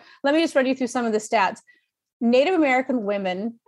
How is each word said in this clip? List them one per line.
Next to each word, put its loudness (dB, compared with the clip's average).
let 2
me 2
just -2
run 2
you 0
through -2
some -4
of -2
the -2
stats. -2
Native 4
American 0
women -4